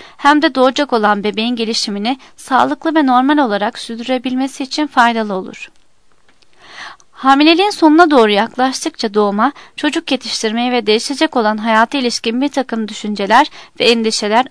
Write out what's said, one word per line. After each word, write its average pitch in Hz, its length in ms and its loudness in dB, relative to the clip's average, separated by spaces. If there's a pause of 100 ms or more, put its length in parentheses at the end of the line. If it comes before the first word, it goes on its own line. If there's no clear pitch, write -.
(180)
hem 285 240 4
de 294 140 0
doğacak 262 380 2
olan 208 300 0
bebeğin 220 320 -4
gelişimini 226 600 -4 (200)
sağlıklı 269 580 -2
ve 311 100 2
normal 262 320 2
olarak 220 420 -2
sürdürebilmesi 254 840 -6
için 294 240 -4
faydalı 226 460 0
olur. - 360 -10 (1500)
Hamileliğin 302 540 2
sonuna 320 420 4
doğru 226 200 4
yaklaştıkça 233 840 -2
doğuma, 208 380 0 (240)
çocuk 302 360 -4
yetiştirmeye 240 600 -4
ve 247 160 -2
değişecek 262 480 -2
olan 214 220 0
hayata 226 400 0
ilişkin 240 440 -4
bir 285 80 0
takım 233 380 -4
düşünceler 214 600 0 (320)
ve - 60 0
endişeler 220 640 0